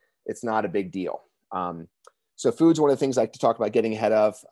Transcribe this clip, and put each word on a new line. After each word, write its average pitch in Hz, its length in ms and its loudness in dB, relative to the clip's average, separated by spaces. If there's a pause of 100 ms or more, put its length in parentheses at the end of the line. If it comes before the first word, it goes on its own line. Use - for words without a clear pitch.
(260)
it's - 160 -10
not 110 220 -2
a 101 60 -6
big 95 200 -4
deal. 90 320 -8 (300)
Um, 87 380 -8 (480)
so 131 120 0
food's 160 300 4
one 147 100 4
of 135 80 2
the - 20 -16
things 135 180 0
I 117 60 2
like 113 100 -4
to - 60 -20
talk 117 180 2
about 107 160 -2
getting 113 200 0
ahead 110 200 0
of. 107 240 2 (140)